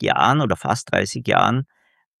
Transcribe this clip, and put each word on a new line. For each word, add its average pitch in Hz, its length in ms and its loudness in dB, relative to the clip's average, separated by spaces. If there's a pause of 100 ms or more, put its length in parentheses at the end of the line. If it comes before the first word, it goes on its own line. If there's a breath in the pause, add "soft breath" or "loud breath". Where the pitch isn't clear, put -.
Jahren 123 380 2
oder 101 160 -2
fast - 340 -4
dreißig 98 360 -4
Jahren 104 380 2 (540)